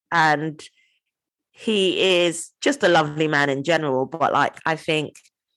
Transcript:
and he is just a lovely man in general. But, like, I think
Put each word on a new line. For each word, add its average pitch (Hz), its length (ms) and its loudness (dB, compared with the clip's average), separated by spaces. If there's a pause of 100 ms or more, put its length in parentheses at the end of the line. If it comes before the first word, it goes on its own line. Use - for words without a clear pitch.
(120)
and 156 500 0 (880)
he 185 760 0
is 165 240 -6 (100)
just - 220 -2
a 196 60 4
lovely 156 380 2
man 147 220 2
in 139 160 -2
general. 147 400 0
But, 151 300 -2
like, 139 220 0 (100)
I 165 100 0
think 156 380 -4 (420)